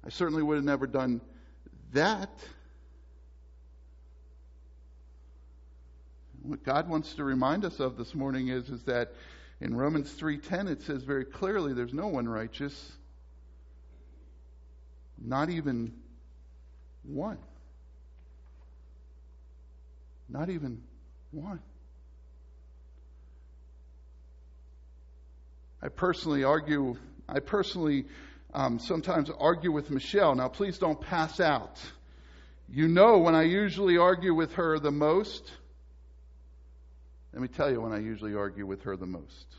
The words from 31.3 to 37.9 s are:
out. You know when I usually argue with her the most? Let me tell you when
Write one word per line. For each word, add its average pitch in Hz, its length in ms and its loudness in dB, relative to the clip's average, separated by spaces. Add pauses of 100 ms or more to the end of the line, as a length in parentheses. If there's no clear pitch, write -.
out. 151 400 2 (880)
You 147 200 2
know 190 320 10
when 165 160 6
I 160 80 6
usually 180 540 4
argue 180 360 6
with 160 200 0
her 160 260 2
the 147 120 0
most? 151 600 2 (1800)
Let 123 80 -8
me 127 80 -6
tell 143 200 0
you 120 120 0
when 113 100 -4